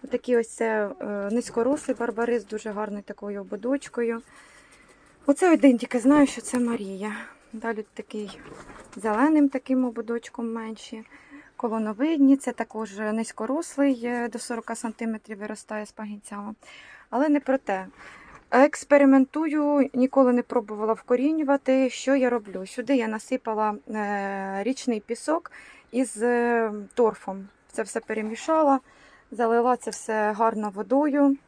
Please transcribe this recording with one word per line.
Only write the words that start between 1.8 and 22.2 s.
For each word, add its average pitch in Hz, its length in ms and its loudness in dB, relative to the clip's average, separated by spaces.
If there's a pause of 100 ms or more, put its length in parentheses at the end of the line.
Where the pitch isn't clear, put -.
барбарис, 233 480 -2
дуже 214 260 -10
гарний 202 300 -8
такою 202 400 -10
ободочкою. 233 800 -4 (1040)
Оце 330 280 4
один 262 240 6
тільки 247 220 -2
знаю, 277 280 6
що - 140 -6
це - 180 -4
Марія. 208 560 -4 (380)
Далі 220 400 -6
такий 208 460 -10 (560)
зеленим 269 540 2
таким 262 360 0
ободочком 233 680 -8
менші. 220 500 -12 (520)
Колоновидні, 254 840 2
це 254 140 -6
також 220 460 -8
низькорослий, 233 1080 -2
е, 240 220 -4
до 233 120 -8
сорока 226 360 -8
сантиметрів 220 640 -8
виростає 214 480 -10
з - 60 -20
пагінцями. 208 600 -12 (560)
Але 269 200 0
не 294 100 4
про 269 180 0
те. 190 300 -4 (640)
Експериментую, 285 1400 6
ніколи 254 400 4
не 247 100 2
пробувала 214 500 -2
вкорінювати. 262 960 2
Що 262 260 -2
я 254 140 2